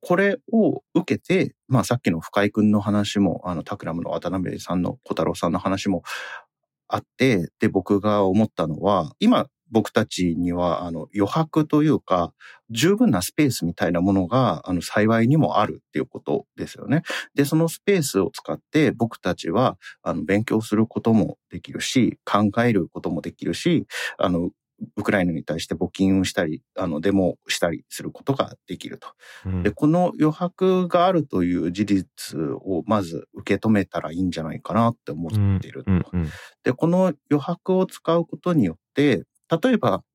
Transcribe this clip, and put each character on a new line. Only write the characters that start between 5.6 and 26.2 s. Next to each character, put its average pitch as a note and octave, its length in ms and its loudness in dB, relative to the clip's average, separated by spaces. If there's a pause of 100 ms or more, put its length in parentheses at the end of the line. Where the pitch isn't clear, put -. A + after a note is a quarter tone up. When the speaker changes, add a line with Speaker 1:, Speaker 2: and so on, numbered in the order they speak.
Speaker 1:
も F#2 160 -2 (840)
あ G#2 120 -4
っ - 40 -6 (140)
て、 G#2+ 420 2
で、 A2 100 2
僕 G2 300 2
が G#2 260 2
思 F#2+ 200 4
っ G#2+ 40 -4
た E2 200 -4
の D#2 100 -6
は、 F#2 400 0
今、 A3+ 300 4 (240)
僕 A2 180 2
た G#2+ 160 0
ち F2 300 -2
に F2 160 -2
は、 F2 320 -2
あ F2 80 -8
の、 D#2 200 -10
余 G2+ 160 0
白 D#3 380 0
と D3+ 160 2
い D#3 60 2
う B2+ 100 4
か、 F2 340 -2 (380)
十 B2+ 240 2
分 A3+ 160 4
な F#2 120 2
ス - 100 -6
ペ D3+ 140 2
ー C3+ 40 2
ス - 140 -6
み - 100 -2
た F#2 140 -2
い E2+ 40 0
な F2 80 0
も G2 120 4
の F#2+ 160 2
が、 A#2 420 0
あ - 20 -2
の、 F2 100 -2
幸 A2 380 2
い A2+ 60 4
に C#3 100 4
も F2+ 220 2
あ G#2 80 2
る - 180 -8
っ - 60 -20
て - 80 -6
い C#2 40 -2
う B1+ 40 -6
こ - 140 -16
と - 340 -4
で E2 140 -10
す - 60 -16
よ - 120 -16
ね。 D#3 160 2 (320)
で、 C#3+ 100 4
そ C#3 120 0
の E3 120 4
ス - 120 -8
ペ G3+ 160 2
ー E3+ 60 2
ス A#2 180 0
を F2 120 0
使 - 180 -12
っ D2+ 60 -4
て、 C#3 360 2
僕 A2+ 240 -4
た F2+ 180 -4
ち - 160 -8
は、 A2+ 280 0 (260)
あ E2 100 -2
の、 E2 80 -4
勉 F#2+ 220 0
強 A2 160 2
す G#2+ 160 -2
る A2 100 4
こ - 140 -8
と A2+ 120 2
も - 260 2 (120)
で F2 100 -12
き - 120 -18
る - 80 -8
し、 - 440 0
考 G#2 280 2 (100)
え A#2+ 100 2
る F2+ 160 0
こ F2 120 -14
と F2+ 100 -6
も E2+ 100 -4
で E2 120 -10
き - 120 -14
る F2 80 -2
し、 - 360 0 (280)
あ - 120 0
の、 F2 220 0 (460)
ウ G2+ 60 -6
ク - 80 -2
ラ G2+ 120 2
イ F2 40 2
ナ E2+ 60 0
に D#2+ 100 -6
対 D2+ 160 -6
し - 80 -8
て - 80 -6
募 F2 160 -4
金 F#2+ 300 2